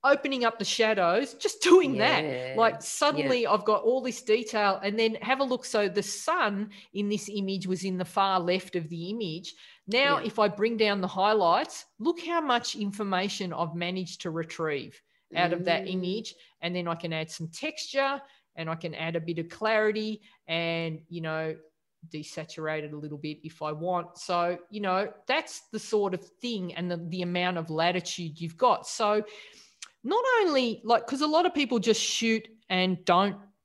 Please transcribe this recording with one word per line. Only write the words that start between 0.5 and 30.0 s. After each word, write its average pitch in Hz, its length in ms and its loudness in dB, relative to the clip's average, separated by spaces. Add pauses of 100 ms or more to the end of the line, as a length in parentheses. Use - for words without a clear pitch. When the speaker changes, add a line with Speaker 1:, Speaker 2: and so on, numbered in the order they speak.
Speaker 1:
the 208 60 -6
shadows, 214 680 2
just - 280 -6
doing 339 360 8
that. 220 260 4
Speaker 2:
Yeah. 131 320 -4
Speaker 1:
Like, 226 200 4
Speaker 2:
Yeah. - 40 -12
Speaker 1:
suddenly 277 680 2
I've 202 180 2
got 214 180 4
all 254 180 4
this 247 200 -6
detail, 214 640 2
and 208 140 -2
then 226 180 2
have 254 260 0
a - 20 2
look. 247 220 -2
So 208 240 2
the 190 140 0
sun 208 640 -2 (240)
in 202 160 -2
this 208 180 -2
image 196 400 -4
was 185 160 -2
in 185 140 -2
the 180 80 -2
far 190 340 2
left 185 380 -2
of 160 100 -4
the 170 220 -8
image. 185 440 -8 (340)
Now, 269 320 2
Speaker 2:
Yeah. 233 80 -6
Speaker 1:
if - 120 -4
I 208 80 6
bring 214 300 0
down 202 240 2
the 180 80 -2
highlights, 202 760 2 (140)
look 339 220 0
how 339 180 -2
much 247 360 0
information 202 760 -2
I've 156 240 -4
managed 175 460 -6
to 180 80 -6
retrieve 160 720 -6 (340)
out 170 160 2
of 175 140 -2
that 170 180 2
Speaker 2:
Mm. 185 100 -6
Speaker 1:
image. 185 420 -4 (260)
And 175 120 -4
then 180 140 -2
I 165 80 -2
can 165 160 -6
add 160 200 -4
some 165 180 -10
texture, 277 720 -4 (340)
and 160 140 -6
I 165 60 -2
can 165 200 -8
add 165 220 -4
a - 20 0
bit 165 200 -4
of 165 100 -6
clarity 214 720 0 (260)
and, 165 640 -2
you 170 100 -10
know, 160 380 -4 (520)
desaturate 156 720 -8
it 151 100 -10
a 151 40 -10
little 147 200 -10
bit 151 260 -8
if 156 180 -14
I 151 100 -4
want. 170 460 -4
So, 175 420 -2 (100)
you 208 120 -10
know, 196 300 0 (160)
that's 311 340 -2 (100)
the 220 80 -6
sort 202 340 0
of 175 100 -6
thing 202 520 -6
and 180 140 -4
the, 175 80 -4
the 175 260 -6
amount 180 340 0
of 165 120 -6
latitude 170 680 -2
you've 165 180 -8
got. 247 300 4
So 214 360 0 (800)